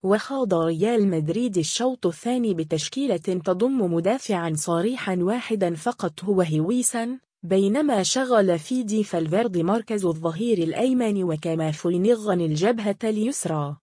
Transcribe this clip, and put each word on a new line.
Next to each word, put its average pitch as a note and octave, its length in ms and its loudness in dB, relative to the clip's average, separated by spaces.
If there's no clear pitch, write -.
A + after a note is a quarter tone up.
وخاض G#3+ 500 0
ريال F3 540 2
مدريد F3+ 500 0
الشوط A#3+ 480 -2
الثاني A3+ 480 0
بتشكيلة E3+ 640 -2
تضم F#3 760 0
مدافعًا E3+ 600 0
صريحًا F3+ 600 -2
واحداً F#3+ 580 0
فقط F3+ 500 -6
هو F#3+ 180 2
هويسان، A#3 760 0
بينما G3 600 2
شغل G#3+ 560 2
فيدي G#3+ 460 -2
فالفيردي F3 580 0
مركز G#3 440 0
الظهير E3 520 0
الأيمن G#3 680 0
وكامافوينيغا F3 1120 0
الجبهة G3 680 0
اليسرى. G#3+ 720 -2